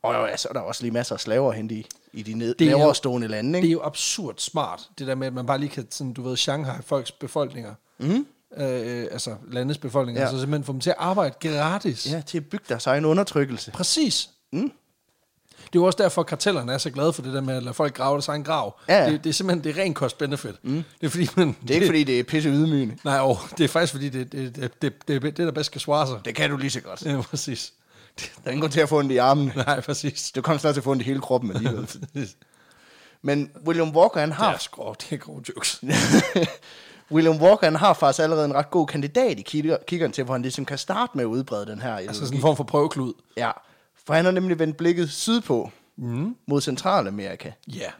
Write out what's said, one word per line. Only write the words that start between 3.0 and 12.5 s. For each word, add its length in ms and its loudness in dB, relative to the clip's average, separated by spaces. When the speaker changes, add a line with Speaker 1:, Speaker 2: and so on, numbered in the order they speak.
Speaker 1:
lande, 320 -2
ikke? 60 4
Speaker 2:
Det 40 4
er 40 4
jo 100 0
absurd 540 -4
smart, 440 -4
det 80 -8
der 80 -2
med, 120 -4
at 60 -6
man 120 -6
bare 120 2
lige 120 -2
kan, 220 -10
sådan, 220 -8
du 80 -8
ved, 160 -4
Shanghai 480 -2
folks 260 -2
befolkninger. 640 -6
Speaker 1:
Mhm. 300 0
Speaker 2:
Øh, 540 -4
altså 240 -8
landes 260 -2
befolkninger, 440 -2
Speaker 1:
Ja. 100 2
Speaker 2:
så 80 -4
simpelthen 240 -2
få 80 -6
dem 100 -4
til 80 0
at 100 2
arbejde 360 0
gratis. 640 -2
Speaker 1:
Ja, 160 -4
til 100 -6
at 120 -4
bygge 200 -8